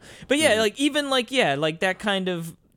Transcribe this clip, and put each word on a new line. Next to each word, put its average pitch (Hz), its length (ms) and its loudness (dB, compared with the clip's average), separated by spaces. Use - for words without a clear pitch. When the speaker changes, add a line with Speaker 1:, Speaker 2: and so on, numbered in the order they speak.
Speaker 1:
But 277 120 2
yeah, 302 120 4
Speaker 2:
Mm-hmm. 214 80 4
Speaker 1:
like, 214 200 0
even, 285 300 0
like, 262 220 0
yeah, 202 240 2
like, 160 240 -2
that 185 200 -2
kind 196 280 -2
of 165 280 -6